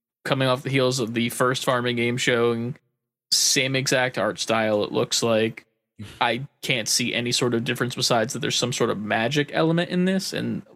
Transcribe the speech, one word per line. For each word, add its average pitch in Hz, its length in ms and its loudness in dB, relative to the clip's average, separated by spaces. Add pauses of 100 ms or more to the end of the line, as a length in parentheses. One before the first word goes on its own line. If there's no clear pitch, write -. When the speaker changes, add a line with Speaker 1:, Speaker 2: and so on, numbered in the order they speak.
(240)
Speaker 1:
coming 135 240 0
off 127 140 0
the 135 80 -6
heels 131 300 2
of 117 140 -4
the 117 160 0
first 127 340 0
farming 123 320 0
game 120 200 0
showing. 120 600 0 (560)
Same 135 440 2
exact 127 420 2
art 101 200 0
style, 107 460 2
it - 80 -4
looks - 300 0
like. 113 440 0 (260)
Speaker 2:
<laughs> - 280 -14
Speaker 1:
I 123 260 0 (160)
can't 117 260 -2
see - 260 0
any 120 180 -2
sort 120 220 2
of 117 100 0
difference 123 300 -2
besides 117 380 0
that 120 60 -8
there's 107 180 -4
some 123 160 0
sort 117 180 0
of 101 80 -4
magic 113 540 0
element 165 380 2
in 180 160 2
this 190 260 -2
and 113 300 -4 (140)